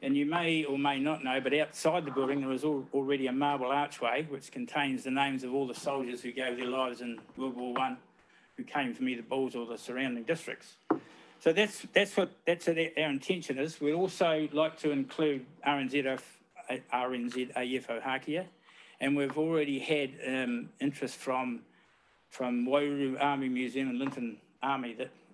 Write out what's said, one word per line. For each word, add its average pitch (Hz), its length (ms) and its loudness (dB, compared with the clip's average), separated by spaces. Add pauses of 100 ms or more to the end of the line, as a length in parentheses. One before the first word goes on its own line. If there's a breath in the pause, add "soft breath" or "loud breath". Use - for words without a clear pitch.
And 135 140 2
you 143 100 4
may 165 380 2
or 139 120 -2
may 139 220 2
not 147 240 0
know, 131 180 0
but 135 140 2
outside 156 500 2
the 143 60 -6
building 135 300 2
there 135 100 0
is 131 140 0
al-, 139 280 0
already 135 360 2
a 127 40 -2
marble 135 380 2
archway 139 580 0
which - 220 -10
contains 131 540 -2
the 131 80 -2
names 135 320 2
of 127 100 -2
all 139 140 2
the 120 60 -6
soldiers 131 480 -2
who 123 100 -6
gave 127 240 -2
their 123 100 -4
lives 127 360 -2
in 117 180 -6 (160)
World 127 180 -4
War 123 180 -4
One, 127 260 0 (580 soft breath)
who 127 80 -8
came 127 300 -2
from 127 140 -2
either 120 140 -4
Bulls 127 320 0
or 120 100 -4
the 113 140 -8
surrounding 123 460 -4
districts. 151 500 -6 (680 loud breath)
So 165 120 6
that's, 208 400 2
that's 202 240 6
what, 180 140 2 (140)
that's 170 200 2
what 165 100 4
our 156 320 2
intention 143 480 -2
is. 156 240 -4
We'd 151 140 2
also 170 580 2
like 156 280 2
to 151 100 2
include 139 560 0 (180)
R 143 140 2
N 131 100 -2
Z 143 120 0
of, 131 220 0 (680)
R 127 220 0
N 123 160 -2
Z 127 260 -4
A 127 220 -2
F 123 80 -10
Ohakea, 135 580 -4 (560 loud breath)
and 139 160 2
we've 143 220 0
already 156 400 2
had, 143 320 0 (180)
um, 123 400 -2 (120)
interest 139 360 -2
from, 127 440 -2 (680 soft breath)
from 123 380 0
Wairau 139 520 2
Army 139 300 2
Museum 127 400 0
and 123 100 -2
Linton 127 380 -4 (260)
Army 131 360 -2
that 127 100 -4 (260)